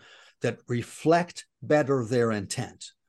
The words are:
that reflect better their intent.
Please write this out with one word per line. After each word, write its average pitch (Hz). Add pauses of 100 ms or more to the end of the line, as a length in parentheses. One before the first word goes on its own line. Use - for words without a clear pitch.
(420)
that 120
reflect 160 (160)
better 131
their 117
intent. 101 (180)